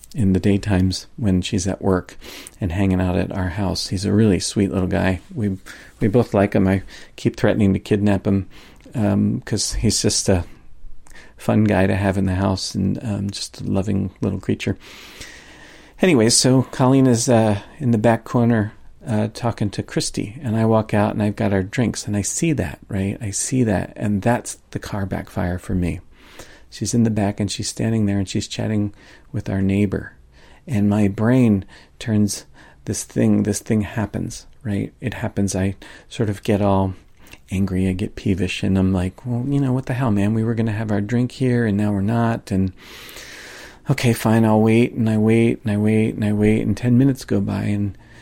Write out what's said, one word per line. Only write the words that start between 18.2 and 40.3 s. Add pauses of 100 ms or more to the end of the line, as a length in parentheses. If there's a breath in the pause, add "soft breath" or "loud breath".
corner, (320)
uh,
talking
to
Christy,
and
I
walk
out
and
I've
got
our
drinks,
and
I
see
that, (100)
right?
I
see
that,
and
that's (140)
the
car
backfire
for
me. (680 loud breath)
She's
in
the
back,
and
she's
standing
there,
and
she's
chatting (380 loud breath)
with
our
neighbor, (560 soft breath)
and
my
brain (360 loud breath)
turns (380 loud breath)
this
thing,
this
thing
happens, (160)
right?
It
happens.
I (340 loud breath)
sort
of
get
all (560 loud breath)
angry,
I
get
peevish,
and
I'm
like,
"Well,
you
know,
what
the
hell,
man?